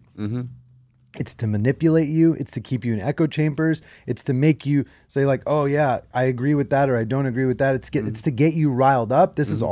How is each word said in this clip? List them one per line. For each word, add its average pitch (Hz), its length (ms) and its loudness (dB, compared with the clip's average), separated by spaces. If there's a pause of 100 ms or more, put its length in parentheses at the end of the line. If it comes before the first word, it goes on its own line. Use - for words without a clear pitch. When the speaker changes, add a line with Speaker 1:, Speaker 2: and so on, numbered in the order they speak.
(180)
Speaker 1:
Mm-hmm. 107 240 -4 (800)
Speaker 2:
It's - 160 -8
to 117 120 -4
manipulate 139 600 2
you. 160 320 4
It's - 140 -8
to 120 80 -6
keep 120 240 -4
you 117 80 0
in 104 80 -4
echo 147 260 0
chambers. 156 540 -2 (260)
It's - 160 -6
to 139 100 -2
make 135 320 2
you 143 200 0 (240)
say, 139 160 0
like, 135 200 0
"Oh 147 200 0
yeah, 139 340 0 (140)
I 127 100 0
agree 131 320 0
with 135 140 -2
that," 139 200 2
or, 127 60 2
"I 113 80 0
don't 135 220 -2
agree 127 200 -2
with 123 120 0
that." 135 180 0
It's - 140 -8
get, 143 140 -2
Speaker 1:
Mm-hmm. 110 40 -4
Speaker 2:
it's 107 140 -8
to 156 100 -2
get 147 220 2
you 151 180 0
riled 127 400 2
up. 175 240 4
This 151 140 -2
is - 120 -2
Speaker 1:
Mm-hmm. 82 100 0